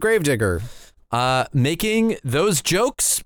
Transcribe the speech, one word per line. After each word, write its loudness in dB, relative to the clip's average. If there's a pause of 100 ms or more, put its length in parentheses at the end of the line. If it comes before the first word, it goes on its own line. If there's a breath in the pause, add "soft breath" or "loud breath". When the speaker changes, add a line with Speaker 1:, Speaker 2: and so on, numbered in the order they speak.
Speaker 1:
gravedigger. 0 (480 loud breath)
Speaker 2:
Uh, 0
making 0
those 0
jokes, -2